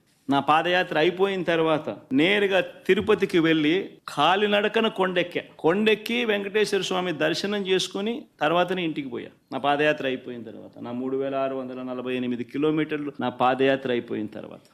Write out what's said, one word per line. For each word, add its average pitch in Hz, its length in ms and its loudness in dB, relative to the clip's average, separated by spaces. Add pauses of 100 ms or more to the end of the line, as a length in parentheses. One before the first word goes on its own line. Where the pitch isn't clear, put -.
(300)
నా 139 100 4
పాదయాత్ర 165 580 2
అయిపోయిన 185 440 2
తర్వాత 160 540 0 (160)
నేరుగా 190 480 4
తిరుపతికి 196 800 2
వెళ్ళి 160 600 2 (100)
కాలినడకన 208 800 2
కొండెక్కా. 180 520 -2 (180)
కొండెక్కి 214 680 2
వెంకటేశ్వర 202 560 0
స్వామి 180 320 -2
దర్శనం 170 540 -2
చేసుకుని 196 580 -2 (160)
తర్వాతనే 180 440 0
ఇంటికి 156 240 -6
పోయా, 117 200 -10 (240)
నా 135 60 -6
పాదయాత్ర 143 480 2
అయిపోయిన 123 360 -6
తర్వాత. 101 360 -16
నా 120 140 -10
మూడు 131 240 -4
వేల 135 180 -4
ఆరు 135 200 -2
వందల 127 280 -8
నలభై 127 340 -6
ఎనిమిది 123 280 -2
కిలోమీటర్లు 151 760 -2
నా 123 80 0
పాదయాత్ర 131 640 2
అయిపోయిన 117 360 -4
తర్వాత. - 340 -14 (120)